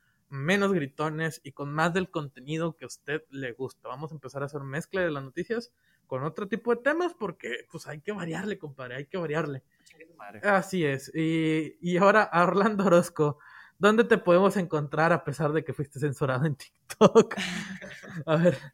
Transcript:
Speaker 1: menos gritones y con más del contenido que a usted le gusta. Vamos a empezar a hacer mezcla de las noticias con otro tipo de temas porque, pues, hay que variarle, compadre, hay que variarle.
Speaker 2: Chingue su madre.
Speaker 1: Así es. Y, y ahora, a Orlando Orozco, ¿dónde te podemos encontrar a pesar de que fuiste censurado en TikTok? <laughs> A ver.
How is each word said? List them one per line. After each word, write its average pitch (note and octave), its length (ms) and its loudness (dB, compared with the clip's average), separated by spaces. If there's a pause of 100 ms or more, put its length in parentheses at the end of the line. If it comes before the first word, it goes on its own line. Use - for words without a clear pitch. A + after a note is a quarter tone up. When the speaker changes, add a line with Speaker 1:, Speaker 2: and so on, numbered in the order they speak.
(280)
Speaker 1:
menos F#3+ 440 0
gritones D#3 720 -4
y C#3 80 -16
con C#3+ 220 -8
más D#3+ 200 0
del F#3 160 -2
contenido D#3 680 -6
que - 80 -18
a - 20 -12
usted D3+ 440 -8
le C3+ 200 -10
gusta. A#2+ 380 -12
Vamos C#3 240 -10
a - 20 -12
empezar C#3 280 -12
a C#3+ 40 -4
hacer D3 140 -10
mezcla C#3 400 -6
de F3 100 -2
las C#3 140 -6
noticias G3+ 480 -8 (340)
con C3 160 -6
otro D#3+ 240 -6
tipo A3+ 260 -2
de A#3 100 -2
temas E4+ 320 0
porque, - 560 -10
pues, - 180 -16
hay D3 120 -12
que G3+ 120 -8
variarle, F#3 440 -8
compadre, C3 400 -12
hay C#3+ 100 -10
que - 100 -8
variarle. D3+ 480 -4 (200)
Speaker 2:
Chingue - 220 -20
su - 80 -20
madre. - 300 -18
Speaker 1:
Así F#3 400 2
es. C#3 300 -2
Y, D#3+ 640 0
y F3 180 0
ahora, G3+ 240 6
a F3+ 220 2
Orlando G3 420 2
Orozco, E3+ 520 4 (400)
¿dónde G#3+ 260 6
te A#3 140 4
podemos F#3 380 6
encontrar D#3 560 2
a E3 120 0
pesar D3 280 -2
de D#3 120 0
que C3+ 80 -6
fuiste C#3 260 -8
censurado C3 480 0
en C3+ 80 -2
TikTok? - 840 4
<laughs> - 920 -10
A D#3 100 2
ver. E3 200 4 (180)